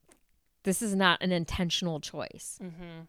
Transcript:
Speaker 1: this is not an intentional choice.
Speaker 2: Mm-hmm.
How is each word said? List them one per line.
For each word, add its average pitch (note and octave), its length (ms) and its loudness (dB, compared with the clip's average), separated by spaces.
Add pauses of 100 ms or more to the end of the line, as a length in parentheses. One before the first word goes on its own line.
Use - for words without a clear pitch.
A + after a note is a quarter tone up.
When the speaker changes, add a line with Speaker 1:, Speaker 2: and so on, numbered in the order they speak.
(640)
Speaker 1:
this F#3+ 180 2
is G3+ 140 0
not F#3 260 6
an F#3 80 2
intentional E3+ 720 0
choice. - 600 -10
Speaker 2:
Mm-hmm. E3+ 480 -12